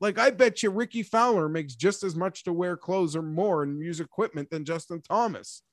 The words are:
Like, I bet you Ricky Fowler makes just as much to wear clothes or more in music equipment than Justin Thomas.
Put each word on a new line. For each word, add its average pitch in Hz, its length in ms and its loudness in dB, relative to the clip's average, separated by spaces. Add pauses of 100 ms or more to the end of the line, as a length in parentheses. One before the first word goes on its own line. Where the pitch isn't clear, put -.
Like, 202 180 -2
I 247 120 6
bet 220 320 2
you 208 80 4
Ricky 226 320 -4
Fowler 220 460 4
makes 151 260 -4
just 196 300 0
as 185 100 -2
much 180 300 -4
to 180 80 -2
wear 175 240 -2
clothes 175 400 -2
or 165 60 -2
more 160 420 0
in 143 160 -4
music 160 260 -6
equipment 156 440 -4
than 156 140 -6
Justin 165 380 -6
Thomas. 190 600 -2 (100)